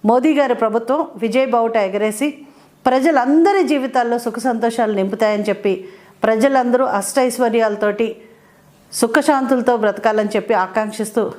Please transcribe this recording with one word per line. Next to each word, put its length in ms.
మోదీ 300
గారి 240
ప్రభుత్వం 360
విజయ్ 300
బావుట 240
ఎగరేసి 380
ప్రజలందరి 800
జీవితాల్లో 540
సుఖ 220
సంతోషాలు 520
నింపుతాయని 500
చెప్పి, 240
ప్రజలందరూ 600
అష్టైశ్వర్యాలతోటి 1080
సుఖశాంతులతో 920
బ్రతకాలని 520
చెప్పి 280
ఆకాంక్షిస్తూ 600